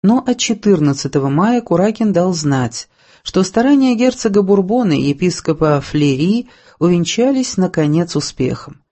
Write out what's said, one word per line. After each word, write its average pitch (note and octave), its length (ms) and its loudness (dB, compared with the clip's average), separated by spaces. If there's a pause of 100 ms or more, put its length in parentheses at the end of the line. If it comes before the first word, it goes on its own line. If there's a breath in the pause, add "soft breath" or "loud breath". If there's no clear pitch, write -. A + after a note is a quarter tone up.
Но A3+ 160 4
от B3 200 -2
четырнадцатого D3 880 0
мая G#3 320 2
Куракин G#3 540 0
дал F3+ 180 2
знать, C#3 560 -2 (340 soft breath)
что - 200 -2
старания B3+ 520 2
герцога A3+ 460 0
Бурбона G3 580 2
и C3+ 120 0
епископа D3+ 720 0
Флери D#3 680 0 (300 soft breath)
увенчались, G#3 800 0
наконец, E3+ 580 0
успехом. C3 640 -6 (120)